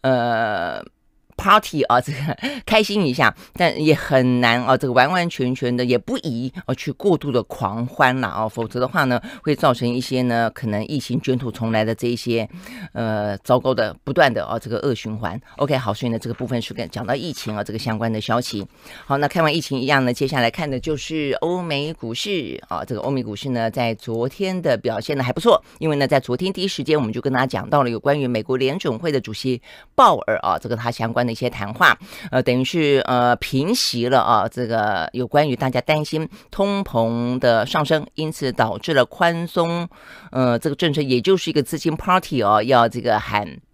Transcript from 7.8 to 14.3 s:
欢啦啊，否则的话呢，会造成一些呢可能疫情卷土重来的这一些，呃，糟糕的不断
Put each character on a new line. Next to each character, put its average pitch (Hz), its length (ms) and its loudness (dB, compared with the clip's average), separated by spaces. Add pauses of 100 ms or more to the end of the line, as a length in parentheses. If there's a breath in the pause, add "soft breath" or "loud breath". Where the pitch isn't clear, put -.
欢 131 340 2
啦 110 80 -2
啊， 110 180 -4
否 113 200 -6
则 123 120 -6
的 127 80 0
话 151 180 0
呢， 123 140 0 (220 loud breath)
会 147 140 0
造 139 180 2
成 120 160 -2
一 123 100 -2
些 127 220 -2
呢 117 320 0
可 - 140 -8
能 104 180 -2
疫 147 140 -6
情 120 200 -4
卷 127 160 0
土 123 160 -6
重 113 200 -4
来 110 120 2
的 110 120 0
这 120 140 -4
一 120 60 -2
些， 113 320 -2 (460 loud breath)
呃， 107 460 -2
糟 127 200 2
糕 131 140 0
的 107 180 0 (120)
不 135 100 -6
断 147 180 4